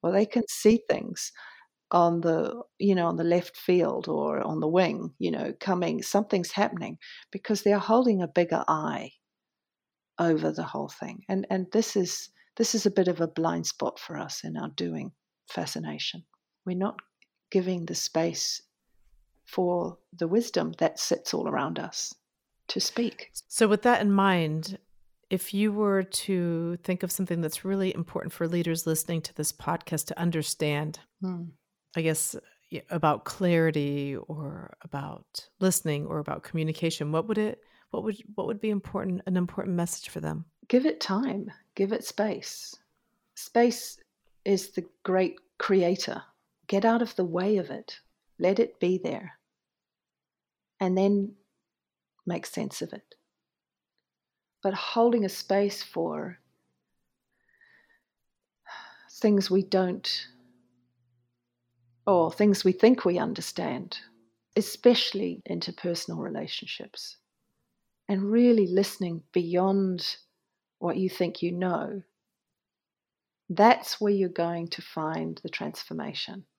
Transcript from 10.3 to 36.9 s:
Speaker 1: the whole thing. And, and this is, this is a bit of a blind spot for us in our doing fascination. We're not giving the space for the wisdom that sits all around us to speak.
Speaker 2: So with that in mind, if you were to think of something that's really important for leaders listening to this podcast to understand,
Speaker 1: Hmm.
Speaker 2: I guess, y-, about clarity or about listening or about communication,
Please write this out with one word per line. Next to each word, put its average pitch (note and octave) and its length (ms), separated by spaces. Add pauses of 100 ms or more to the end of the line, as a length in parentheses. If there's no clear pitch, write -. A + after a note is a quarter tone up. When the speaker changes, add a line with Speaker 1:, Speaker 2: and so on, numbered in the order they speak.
Speaker 1:
the D#3+ 120
whole C#3+ 260
thing. - 400
And, F#3+ 200
and F#3 220
this A3+ 240
is, - 340 (280)
this A3+ 180
is G#3+ 100
a G3+ 60
bit F#3 160
of E3+ 140
a E3 60
blind E3 400
spot - 320
for D#3+ 180
us - 260
in D#3 140
our D#3 120
doing C#3 420 (360)
fascination. - 760 (420)
We're F#3 120
not G3 220 (520)
giving F3+ 340
the E3 100
space - 680 (840)
for F3 520 (200)
the E3+ 100
wisdom F3 520
that - 200
sits - 340
all D#3 140
around D3+ 320
us - 360 (540)
to - 100
speak. - 520 (160)
Speaker 2:
So - 200
with G#3 160
that A#3+ 180
in G3+ 100
mind, F3+ 680 (500)
if - 240
you G#3 180
were G3+ 320
to F3 800
think F3+ 200
of F3 80
something F3 300
that's D#3 240
really F#3+ 280
important - 400
for E3+ 140
leaders E3 400
listening D#3+ 360
to - 120
this D3+ 160
podcast - 560
to - 120
understand, D#3 800 (220)
Speaker 1:
Hmm. F3+ 220 (520)
Speaker 2:
I E3+ 60
guess, D#3+ 340 (360)
y-, E3+ 180
about D#3+ 360
clarity D3+ 880
or D3 680
about - 640 (120)
listening D#3 480
or D#3 120
about D3 240
communication, D#3+ 680